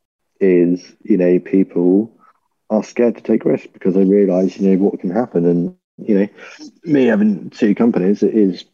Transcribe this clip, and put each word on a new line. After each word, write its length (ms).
is, 600
you 160
know, 220
people 760
are 120
scared 340
to 60
take 220
risks 260
because 240
they 100
realise, 540
you 120
know, 120
what 160
can 120
happen. 340
And, 320
you 220
know, 100
me 220
having 460
two 260
companies, 480
it 100
is 400